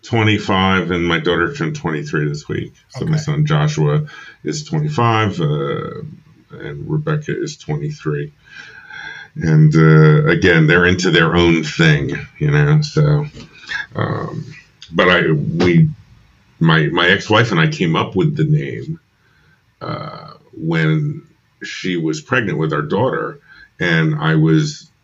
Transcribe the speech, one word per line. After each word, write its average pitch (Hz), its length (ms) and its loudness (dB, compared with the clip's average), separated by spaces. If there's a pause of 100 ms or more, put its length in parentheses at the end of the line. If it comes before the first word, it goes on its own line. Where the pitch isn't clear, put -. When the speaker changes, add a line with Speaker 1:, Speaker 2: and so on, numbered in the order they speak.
Speaker 1:
Twenty-five, 95 880 2
and 87 160 0
my 82 120 0
daughter 85 340 0
turned 76 240 -6
twenty-three 76 520 -4
this 73 200 -10
week. 78 240 -8 (160)
So - 160 -10
my 80 120 0
Speaker 2:
Okay. 76 60 -2
Speaker 1:
son 73 220 -2
Joshua 76 640 0 (360)
is - 220 -8
twenty-five, 117 720 -2
uh, 73 640 -4 (500)
and - 400 -14
Rebecca - 480 -4
is - 180 -8
twenty-three. 76 760 -8 (1040)
And, 78 380 4
uh, 78 540 6
again, 82 380 4
they're 87 200 4
into 90 240 2
their 82 260 2
own 85 280 4
thing, 78 500 2 (240)
you 151 120 0
know. 104 320 4
So, 147 440 0 (680)
um, - 480 -6 (460)
but 90 180 2
I, 85 220 2
we, 80 580 2 (720)
my, 80 280 2
my 85 200 0
ex-wife 107 420 2
and 90 80 0
I 80 100 2
came 80 280 -2
up 101 180 -4
with 78 220 0
the 80 80 0
name, 73 560 -4 (800)
uh, - 540 -12 (180)
when 78 760 -2 (360)
she - 340 -6
was 80 240 -4
pregnant 101 380 -4
with 78 160 -2
our 73 80 -4
daughter, 95 580 -4 (400)
and 80 360 0
I 78 180 0
was 78 560 0 (140)